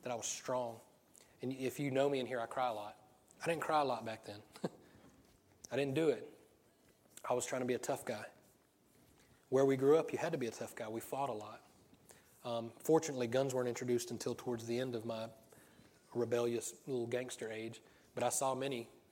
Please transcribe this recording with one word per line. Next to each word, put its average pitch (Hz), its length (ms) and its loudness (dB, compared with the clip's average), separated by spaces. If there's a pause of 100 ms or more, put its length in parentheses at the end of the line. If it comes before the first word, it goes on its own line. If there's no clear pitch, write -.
that 123 80 -6
I 120 40 -2
was 113 100 -6
strong. 123 520 -2 (640)
And 127 120 -4
if 131 260 -4
you 143 120 0
know 135 180 4
me 139 100 2
in 123 60 0
here, 117 160 -4
I 113 60 -4
cry 127 220 0
a 113 40 -2
lot. 104 240 -8 (440)
I - 40 -6
didn't 165 160 0
cry 156 200 4
a 143 40 4
lot 117 200 -2
back 110 200 -8
then. 101 140 -12 (240)
<laughs> - 60 -2 (1000)
I 120 40 -4
didn't 139 180 2
do 160 160 4
it. 113 180 0 (1000)
I 127 40 4
was 123 120 0
trying 131 160 -2
to 123 60 -2
be 123 80 2
a 117 40 0
tough 135 240 -2
guy. 107 200 -4 (1300)
Where 135 160 6
we 135 120 6
grew 139 200 8
up, 156 140 2
you 120 60 -2
had 156 140 0
to 160 60 -2
be 120 100 -2
a 110 40 -4
tough - 240 -8
guy. 113 140 -6
We 117 100 -4
fought 135 300 -2
a 120 40 -2
lot. - 280 -10 (840)
Um, 117 280 -4 (120)
fortunately, 151 440 4
guns 131 260 2
weren't 123 160 2
introduced 120 420 0
until 120 240 -4
towards 117 300 -4
the 117 120 0
end 127 180 -2
of 110 100 -4
my 113 220 -4 (840)
rebellious 120 600 2 (140)
little 123 200 -2
gangster 123 440 -4
age, 113 300 -8 (340)
but 117 80 0
I 120 60 4
saw 135 260 2
many 127 340 -2 (220)